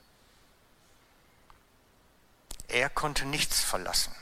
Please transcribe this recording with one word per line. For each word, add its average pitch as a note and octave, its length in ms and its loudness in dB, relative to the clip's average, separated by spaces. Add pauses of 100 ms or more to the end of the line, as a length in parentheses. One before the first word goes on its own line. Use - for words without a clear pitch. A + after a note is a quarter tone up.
(2750)
Er B2+ 220 2
konnte D3 340 0
nichts - 380 2
verlassen, - 600 0